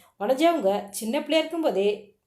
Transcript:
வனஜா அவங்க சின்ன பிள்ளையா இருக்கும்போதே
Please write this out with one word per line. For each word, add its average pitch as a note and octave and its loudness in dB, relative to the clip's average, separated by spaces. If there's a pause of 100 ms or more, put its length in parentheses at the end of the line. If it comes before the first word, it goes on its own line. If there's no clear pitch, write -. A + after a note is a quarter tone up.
(200)
வனஜா B3 0
அவங்க G3+ 2
சின்ன A#3 -4
பிள்ளையா D4 0
இருக்கும்போதே B3+ -2 (100)